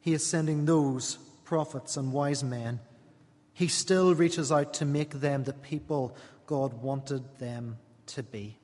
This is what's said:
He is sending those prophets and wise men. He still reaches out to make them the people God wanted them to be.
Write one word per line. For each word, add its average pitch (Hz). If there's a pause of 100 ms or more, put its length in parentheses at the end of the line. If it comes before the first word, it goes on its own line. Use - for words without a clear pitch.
He 165
is 151
sending 156
those 143 (280)
prophets 156
and 135
wise 143
men. 120 (720)
He 175
still 185
reaches 165
out 147
to 156
make 147
them 139
the 135
people 139 (300)
God 135
wanted 135
them 120 (300)
to -
be. 107